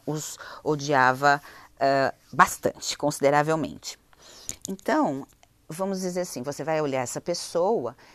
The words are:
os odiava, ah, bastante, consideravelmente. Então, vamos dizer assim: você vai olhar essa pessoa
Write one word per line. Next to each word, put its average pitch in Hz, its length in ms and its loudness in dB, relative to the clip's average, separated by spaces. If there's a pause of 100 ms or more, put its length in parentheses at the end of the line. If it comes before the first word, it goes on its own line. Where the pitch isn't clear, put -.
os 151 320 -6 (240)
odiava, 139 800 4 (380)
ah, 135 340 2 (180)
bastante, - 640 0
consideravelmente. 147 1000 0 (720)
Então, 196 580 -2 (420)
vamos 190 340 -4
dizer 180 180 -4
assim: 175 240 -6
você 147 180 -6
vai 156 180 0
olhar 135 200 0
essa 127 200 -4
pessoa 170 760 -2 (180)